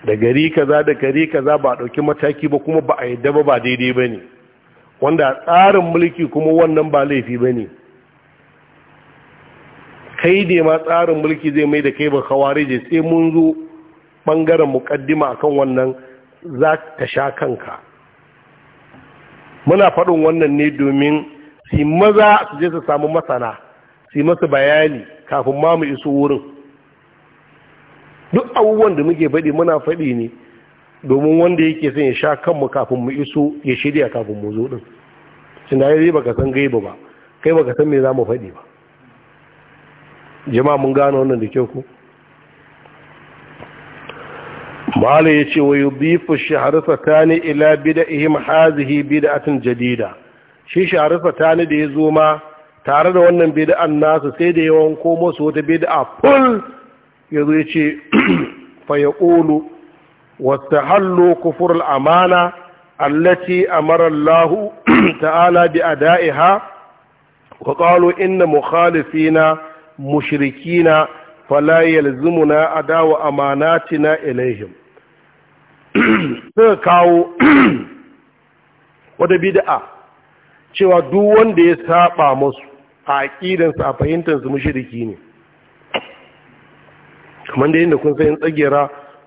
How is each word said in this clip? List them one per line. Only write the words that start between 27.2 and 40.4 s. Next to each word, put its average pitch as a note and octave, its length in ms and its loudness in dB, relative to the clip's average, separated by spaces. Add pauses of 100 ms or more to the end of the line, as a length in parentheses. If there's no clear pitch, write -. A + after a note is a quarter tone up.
Duk B3 120 0 (100)
abubuwan G#3+ 400 2
da D3 80 -2
muke D#3+ 260 0
faɗi, D#3 220 -2
muna D#3+ 280 0
faɗi D#3 360 -4
ne A#2 140 -6 (720)
domin D3+ 380 2
wanda F3 220 2
yake D#3 280 -2
son C#3+ 120 -2
ya B2+ 100 0
sha D3+ 220 -2
kanmu C#3+ 340 -4
kafin B2+ 280 -4
mu B2 140 -6
iso, C#3+ 400 -4 (120)
ya C3 120 -2
shirya C#3+ 340 -2
kafin G#2+ 320 -8
mu G#2 120 -8
zo A2+ 140 -4
ɗin. B2 140 -12 (880)
Tunda C3+ 180 2
ai D#3 240 4
baka B2 240 -2
san C3 160 -2
gaiba C3 300 -2
ba, F#2+ 140 -14 (460)
kai D#3+ 120 0
baka C3+ 220 2
san D3+ 140 0
me C#3 120 2
za C3 120 0
mu A#2+ 120 -2
faɗi G#2+ 280 -6
ba. - 80 -20 (1900)